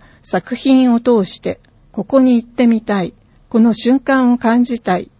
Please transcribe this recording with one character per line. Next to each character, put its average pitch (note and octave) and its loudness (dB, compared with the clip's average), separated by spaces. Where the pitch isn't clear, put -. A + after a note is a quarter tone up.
作 - -6
品 C4 2
を A#3 0
通 A#3 0
し - -8
て、 - -8
こ G#3 -6
こ C4+ 0
に B3+ 4
行 A#3 -2
っ - -20
て B3 -2
み A3+ 0
た G3+ -4
い、 - -10
こ A#3 -2
の A3+ 2
瞬 B3 0
間 C4 0
を A#3+ 0
感 A#3+ 0
じ A#3+ -6
た F#3 -2
い - -12